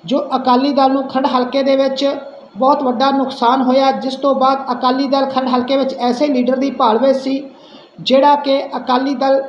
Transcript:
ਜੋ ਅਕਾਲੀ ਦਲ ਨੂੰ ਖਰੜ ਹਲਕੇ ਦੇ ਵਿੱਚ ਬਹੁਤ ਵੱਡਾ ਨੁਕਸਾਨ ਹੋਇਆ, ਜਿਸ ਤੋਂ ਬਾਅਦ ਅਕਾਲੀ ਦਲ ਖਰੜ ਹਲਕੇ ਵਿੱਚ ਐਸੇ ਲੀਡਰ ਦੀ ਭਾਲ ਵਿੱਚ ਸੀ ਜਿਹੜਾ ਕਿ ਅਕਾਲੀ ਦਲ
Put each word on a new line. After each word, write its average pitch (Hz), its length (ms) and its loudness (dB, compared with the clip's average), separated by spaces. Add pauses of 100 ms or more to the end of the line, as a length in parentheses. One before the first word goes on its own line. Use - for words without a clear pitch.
ਜੋ 226 140 -2 (160)
ਅਕਾਲੀ 254 380 0
ਦਲ 269 180 2
ਨੂੰ 269 120 -2
ਖਰੜ 269 240 -4
ਹਲਕੇ 254 360 0
ਦੇ 269 120 2
ਵਿੱਚ 269 300 0 (520)
ਬਹੁਤ 277 260 2
ਵੱਡਾ 247 280 0
ਨੁਕਸਾਨ 262 500 0
ਹੋਇਆ, 262 320 2
ਜਿਸ 254 220 -6
ਤੋਂ 277 200 0
ਬਾਅਦ 262 360 0
ਅਕਾਲੀ 262 360 0
ਦਲ 269 180 0
ਖਰੜ 254 240 -2
ਹਲਕੇ 254 280 0
ਵਿੱਚ 262 220 0
ਐਸੇ 247 280 0
ਲੀਡਰ 254 300 0
ਦੀ 277 140 -2
ਭਾਲ 226 260 2
ਵਿੱਚ 262 200 2
ਸੀ 269 240 -4 (600)
ਜਿਹੜਾ 277 340 4
ਕਿ 277 260 -2 (160)
ਅਕਾਲੀ 254 380 -2
ਦਲ 269 340 0